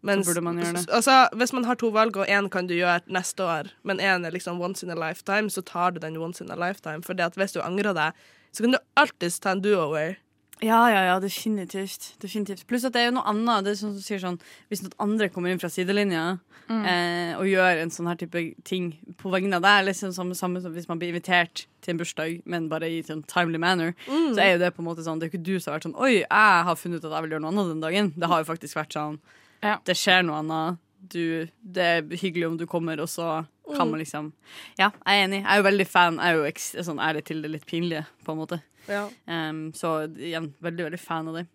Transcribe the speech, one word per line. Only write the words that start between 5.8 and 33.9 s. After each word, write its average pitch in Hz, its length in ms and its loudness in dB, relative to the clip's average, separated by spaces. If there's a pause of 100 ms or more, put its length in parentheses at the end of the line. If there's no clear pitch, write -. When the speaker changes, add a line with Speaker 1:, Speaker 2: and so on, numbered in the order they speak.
Speaker 1:
du 170 80 -8
den 160 180 -8
once 165 220 -8
in 175 120 -12
a - 40 -8
lifetime, 170 480 -6
for 185 100 -8
det 180 120 0
at 170 100 -4
hvis 196 180 -2
du 175 80 -4
angrer 196 320 -2
deg, 160 200 0 (400)
så - 100 -8
kan 240 80 4
du 254 60 4 (180)
alltid 180 460 2
ta 196 100 0
en 190 100 0
do-over. 165 540 2 (460)
Speaker 2:
Ja, 226 260 6
ja, 208 140 6 (120)
ja, 190 60 2
definitivt. 196 1000 -6
Definitivt. 196 480 -6
Pluss 240 180 -2
at 247 80 -2
det 240 80 2
er 240 100 4
jo 254 80 0
noe - 100 -4
annet, 214 360 2
det 202 80 0
er 202 120 -6
sånn 208 80 -4
som 196 80 -10
sier 196 180 -6
sånn, 180 200 -4 (320)
hvis 202 100 -6
noen 190 180 -12
andre 208 300 2
kommer 180 220 -4
inn 180 80 -2
fra 175 100 -6
sidelinja, 185 680 0 (300)
Speaker 3:
Mm. 220 160 -2
Speaker 2:
eh, 175 520 0
og 190 80 -2
gjør 185 360 6
en 170 80 -4
sånn 170 180 -6
her 175 80 -2
type 170 400 -6 (100)
ting 175 320 -4 (200)
på 196 140 -10
vegne 190 240 2
av 175 60 2
deg, 196 260 8
liksom 190 260 -2
samme, 180 220 -4
samme 180 260 -4
som 180 120 -10
hvis 170 140 -10
man 170 120 -4
blir 175 140 -4
invitert 175 520 2 (160)
til - 120 -6
en 170 40 -2
bursdag, 170 480 -4
men 165 240 -4
bare 156 200 -2
i 165 140 -4
sånn 156 220 -10
timely 165 320 0
manner, 170 360 2 (140)
Speaker 1:
Mm. 285 280 0
Speaker 2:
så 202 60 2
er 196 120 8
jo 175 60 4
det 180 160 2
på - 40 -20
en 175 60 -4
måte 165 180 -6
sånn, 160 160 -4
det 165 80 -4
er 175 100 -6
jo - 20 -4
ikke 165 60 -8
du 185 140 0
som 160 140 -8
har 156 60 -4
vært - 120 -14
sånn, - 100 -12
«Oi, 262 180 6
jeg - 100 -2
har 180 460 6
funnet 170 220 -6
ut 165 80 -10
at 156 60 -8
jeg 156 120 -2
vil 160 80 -6
gjøre 156 100 -4
noe 156 100 -4
annet 196 180 0
den 160 120 -4
dagen.» 175 380 0
Det 170 100 0
har 165 140 2
jo 160 100 -4
faktisk 156 220 -10
vært 156 180 -4
sånn, 151 260 -6 (440)
Speaker 3:
Ja. 214 220 2
Speaker 2:
det 180 100 2
skjer 185 300 6
noe 156 180 -2
annet, 160 340 -2 (300)
du, 165 400 -4 (240)
det 185 120 -2
er 170 180 4 (160)
hyggelig 175 300 0
om 165 100 -2
du 170 100 -6
kommer, 165 320 -2
og 165 80 -4
så 165 380 -4 (300)
kan 175 120 2
Speaker 1:
Mm. 156 40 0